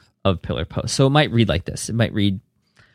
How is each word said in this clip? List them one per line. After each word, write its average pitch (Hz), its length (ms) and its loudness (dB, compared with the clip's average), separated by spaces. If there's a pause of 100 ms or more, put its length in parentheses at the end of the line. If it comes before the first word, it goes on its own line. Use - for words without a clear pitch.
(240)
of 92 180 2
pillar 78 240 -6
posts. - 280 -6
So 135 140 2
it 135 40 2
might 147 200 2
read 113 180 2
like 95 160 0
this. - 240 -10
It 110 60 -4
might 117 180 0
read, 101 280 0 (540)